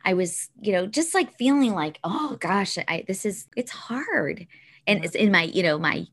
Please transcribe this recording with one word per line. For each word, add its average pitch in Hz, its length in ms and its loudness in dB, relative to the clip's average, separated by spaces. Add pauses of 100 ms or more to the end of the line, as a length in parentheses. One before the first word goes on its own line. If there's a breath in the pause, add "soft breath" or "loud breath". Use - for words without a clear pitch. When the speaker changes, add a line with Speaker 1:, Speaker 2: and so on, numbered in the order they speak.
Speaker 1:
I 185 120 2
was, 180 340 -2 (120)
you 208 100 -2
know, 185 160 2
just, 294 280 -2
like, 381 220 0
feeling 262 360 4
like, 156 300 -4
"Oh 285 360 -4
gosh, 190 380 0 (100)
I, - 200 -4
this 190 180 -4
is, 202 300 -6
it's 247 160 -6
hard." 233 720 -4 (420 soft breath)
And 202 120 4
Speaker 2:
Yeah. 160 60 -4
Speaker 1:
it's 165 100 -4
in 208 160 4
my, 170 120 6
you 175 200 0
know, 156 140 4
my, 160 360 0